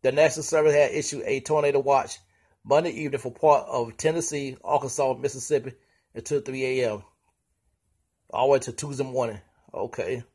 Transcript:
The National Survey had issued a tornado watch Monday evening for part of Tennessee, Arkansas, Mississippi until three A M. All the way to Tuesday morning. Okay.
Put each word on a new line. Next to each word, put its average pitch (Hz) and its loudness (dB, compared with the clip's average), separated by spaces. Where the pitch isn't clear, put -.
The 127 2
National 147 2
Survey 156 4
had 147 6
issued 147 -4
a 135 -2
tornado 143 2
watch 135 2
Monday 156 2
evening 147 -4
for 123 -8
part 147 4
of 120 -4
Tennessee, 151 -2
Arkansas, 135 0
Mississippi 135 -4
until 135 -4
three 131 -4
A 113 0
M. 104 -10
All 127 0
the 139 6
way 135 4
to 131 -8
Tuesday 139 -8
morning. 123 -4
Okay. 113 -6